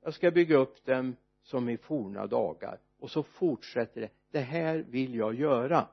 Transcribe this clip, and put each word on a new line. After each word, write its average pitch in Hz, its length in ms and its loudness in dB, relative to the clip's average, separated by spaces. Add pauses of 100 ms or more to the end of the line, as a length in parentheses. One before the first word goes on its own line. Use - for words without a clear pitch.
Jag 160 140 -8
ska 180 160 2
bygga 165 260 6
upp 131 280 2
dem 131 320 0 (260)
som 123 260 -4
i 117 80 -2
forna 104 500 -6
dagar. 107 540 -4 (180)
Och - 120 -14
så 151 120 -2
fortsätter - 760 -4
det. 110 100 -8 (200)
Det 151 100 -2
här 160 380 -2
vill 127 360 -4
jag 110 200 0
göra. 135 580 2